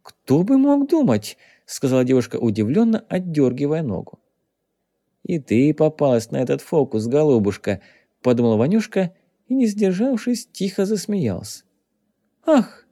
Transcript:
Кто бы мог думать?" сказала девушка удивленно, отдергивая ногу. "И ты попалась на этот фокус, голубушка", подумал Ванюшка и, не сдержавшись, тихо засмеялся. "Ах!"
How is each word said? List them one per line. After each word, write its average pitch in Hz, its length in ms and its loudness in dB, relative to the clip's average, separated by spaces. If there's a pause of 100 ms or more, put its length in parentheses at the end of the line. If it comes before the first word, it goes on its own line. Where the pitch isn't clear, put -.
Кто - 420 0
бы 269 140 2
мог 285 300 2
думать?" 190 500 0 (280)
сказала 131 380 0
девушка 123 340 0
удивленно, 120 720 0
отдергивая 147 720 -2
ногу. 107 380 -8 (1040)
"И 175 160 -4
ты 131 340 0
попалась 147 560 0
на 123 80 -6
этот 135 240 -2
фокус, 117 460 -2
голубушка", 117 720 0 (400)
подумал 120 360 2
Ванюшка 180 580 0 (320)
и, 254 80 -2
не 262 100 2
сдержавшись, 214 840 -2
тихо 190 380 -4
засмеялся. 185 800 -4 (800)
"Ах!" 285 460 2